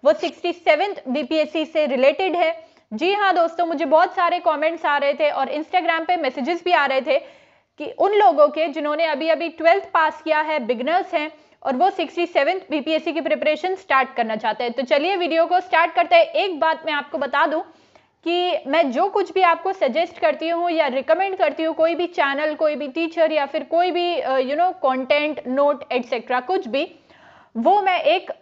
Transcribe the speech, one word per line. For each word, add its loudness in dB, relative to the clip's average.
वो 6
सिक्सटी -4
सेवंथ 0
बीपीएससी -2
से -2
रिलेटेड 2
है। 2
जी 0
हाँ 2
दोस्तों, 0
मुझे -2
बहुत 4
सारे 2
कमेंट्स -2
आ 2
रहे 0
थे 0
और -4
Instagram -2
पे 0
मैसेजेस -2
भी 2
आ 4
रहे 0
थे 0
कि -12
उन 2
लोगों 6
के 0
जिन्होंने -2
अभी -2
अभी 0
ट्वेल्थ 0
पास 0
किया 0
है, -2
बिगिनर्स -2
हैं -2
और -2
वो 2
सिक्सटी -4
सेवंथ -2
बीपीएससी -2
की -4
प्रिपरेशन -2
स्टार्ट 0
करना -2
चाहते -4
हैं। -4
तो -4
चलिए 0
वीडियो 0
को 2
स्टार्ट 2
करते 4
हैं। 8
एक -2
बात 0
मैं -2
आपको -6
बता 0
दूं -2
कि 0
मैं 2
जो 2
कुछ -2
भी 2
आपको 2
सजेस्ट -2
करती 0
हूँ -2
या 0
रिकमेंड 0
करती 0
हूँ, -2
कोई 2
भी -2
चैनल, -2
कोई 0
भी -6
टीचर -2
या 0
फिर -4
कोई 0
भी, -2
अ, -2
you -2
know, 2
कंटेंट, 0
नोट, 0
एटसेटरा, -4
कुछ -4
भी, -2
वो 2
मैं 0
एक 0